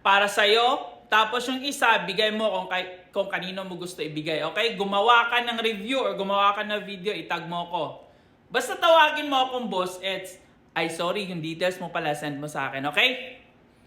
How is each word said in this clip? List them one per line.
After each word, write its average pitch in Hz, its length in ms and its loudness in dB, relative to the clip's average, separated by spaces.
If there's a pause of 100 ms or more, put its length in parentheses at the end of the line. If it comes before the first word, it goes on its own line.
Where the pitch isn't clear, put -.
Para 202 240 6
sa'yo, 226 720 2 (160)
tapos 220 320 2
yung 262 160 -4
isa, 269 320 2 (120)
bigay 196 280 0
mo 220 160 0
kung, 185 200 -2
kay, 185 140 -2 (300)
kung 190 160 -2
kanino 185 360 -6
mo 180 120 -10
gusto 175 240 -10
ibigay, 151 440 -4
okay? 208 280 0
Gumawa 202 560 4
ka 240 160 2
ng 233 160 -4
review 226 400 -2
or 196 160 -2
gumawa 202 400 2
ka 214 80 -4
ng 208 200 -4
video, 196 280 -6
itag 170 320 -6
mo 175 240 -6
ko. 170 160 -2 (640)
Basta 370 280 -2
tawagin 302 520 6
mo 262 160 2
akong 254 240 -4
Boss 180 320 -2
Eds. 185 400 -8 (320)
Ay, 165 160 0
sorry, 180 400 -2
yung 175 120 -6
details 165 360 -2
mo 170 160 -8
pala, 156 240 -2
send 147 240 -6
mo 147 80 -8
sa 139 200 -4
akin, 135 200 -6
okay? 247 520 0 (440)